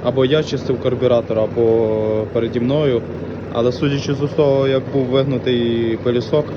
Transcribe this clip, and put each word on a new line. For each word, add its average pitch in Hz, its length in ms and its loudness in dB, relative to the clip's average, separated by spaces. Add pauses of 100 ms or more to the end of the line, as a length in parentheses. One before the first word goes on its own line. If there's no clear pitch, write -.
Або 131 220 2
я 151 180 2
чистив 131 400 -4
карбюратор, 120 560 0
або 113 580 2 (360)
переді 117 260 -2
мною. 131 420 2 (520)
Але 117 180 2
судячи 143 420 -2
з 135 80 -4
усього, 139 460 2
як 131 160 2 (100)
був 135 120 2
вигнутий 120 960 0
пелюсок 123 420 0 (120)